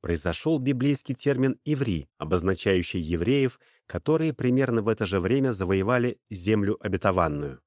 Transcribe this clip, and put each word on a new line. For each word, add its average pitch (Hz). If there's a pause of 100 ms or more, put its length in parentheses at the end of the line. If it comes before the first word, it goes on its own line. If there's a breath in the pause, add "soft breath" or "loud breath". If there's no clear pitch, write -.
произошел 87
библейский 131
термин 131
«иври», 120 (120)
обозначающий 90
евреев, 107 (280 soft breath)
которые 160
примерно 123
в 107
это 110
же 92
время 127
завоевали 98 (100)
землю 101
обетованную. 85